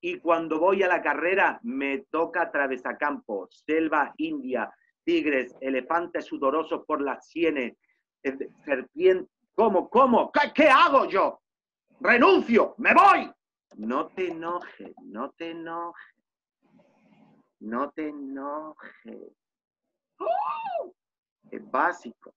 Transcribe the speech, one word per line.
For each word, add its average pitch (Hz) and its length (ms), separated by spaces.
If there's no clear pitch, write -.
Y 175 180
cuando 160 400
voy 190 240
a 180 60
la 165 140
carrera, 160 600
me 135 480
toca 165 320
atravesar 135 540
campos, 117 720
selva 156 500
india, 131 560
tigres, 147 560
elefantes 143 640
sudorosos 151 640
por 151 160
las 135 260
sienes, 147 480
eh, 135 140
serpiente. 156 680
¿Cómo, 202 340
cómo? 233 440
¿Qué, 294 220
qué 302 140
hago 277 380
yo? 180 340
¡Renuncio! 240 760
¡Me 220 140
voy! 381 380
No 120 320
te 185 200
enojes, 170 640
no 143 260
te 165 200
enojes. 165 640
No 117 320
te 156 160
enojes. 156 1200
¡Oh! 719 760
Es - 200
básico. 170 680